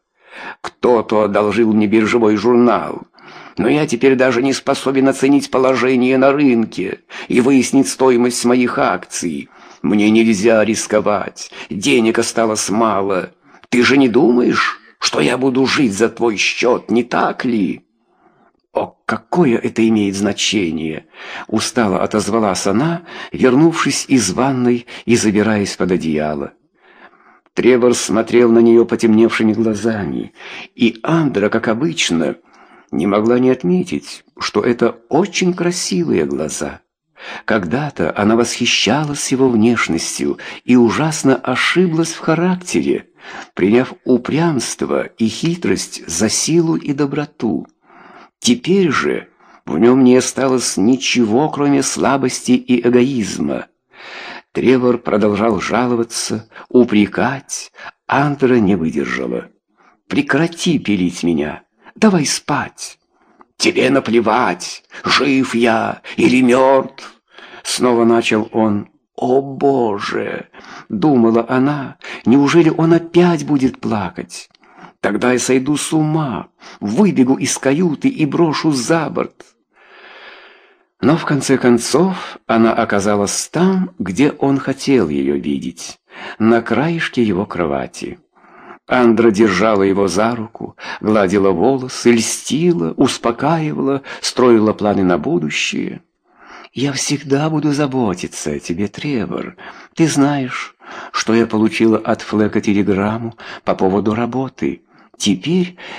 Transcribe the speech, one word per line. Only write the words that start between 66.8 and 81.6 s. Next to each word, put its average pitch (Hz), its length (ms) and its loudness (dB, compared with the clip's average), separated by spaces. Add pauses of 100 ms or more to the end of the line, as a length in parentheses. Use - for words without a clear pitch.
снова 120 420 0
начал 113 480 2
он. 107 360 0 (260)
"О, 131 260 0
Боже!" 120 1080 -2 (420)
думала 113 580 2
она, 135 480 -2 (300)
"неужели 143 420 4
он 165 240 2
опять 170 540 2
будет 131 340 0
плакать? - 680 -8 (500)
Тогда 104 320 0
я 123 60 0
сойду 131 380 0
с - 160 -8
ума, 156 560 -2 (320)
выбегу 131 560 2
из - 200 -4
каюты 143 520 0
и 151 180 0
брошу 151 460 0
за 147 360 -2
борт". - 360 -8 (1600)
Но 143 160 2
в 156 80 -6
конце 135 320 0
концов 131 920 0